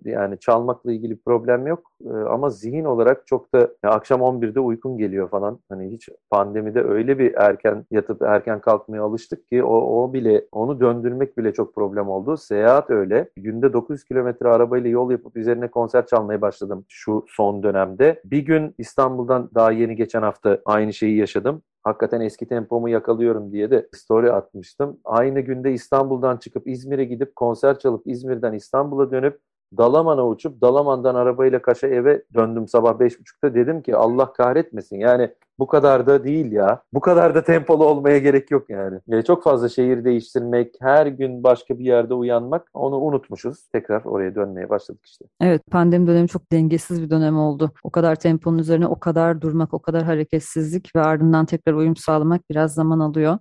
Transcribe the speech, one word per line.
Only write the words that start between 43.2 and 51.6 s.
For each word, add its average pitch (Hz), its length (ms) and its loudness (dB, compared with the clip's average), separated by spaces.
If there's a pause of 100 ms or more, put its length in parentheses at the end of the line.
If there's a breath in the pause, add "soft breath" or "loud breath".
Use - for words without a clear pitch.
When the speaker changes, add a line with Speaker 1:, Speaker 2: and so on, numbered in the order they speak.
Speaker 1:
Tekrar 107 320 -4
oraya 95 300 -4
dönmeye 98 360 -6
başladık 104 360 -6
işte. - 180 -20 (160)
Speaker 2:
Evet, 170 300 2
pandemi 175 360 2
dönemi 170 220 2
çok - 240 -6
dengesiz 165 500 -2
bir 156 80 -10
dönem 156 280 0
oldu. 151 320 -2 (120)
O - 80 -10
kadar 165 260 2
temponun 165 420 0
üzerine 165 280 0
o 170 140 -4
kadar 165 400 0
durmak, 160 340 -2
o 156 40 -6
kadar 165 240 -2
hareketsizlik 160 920 -4
ve 165 40 4
ardından 160 460 4
tekrar 165 260 -2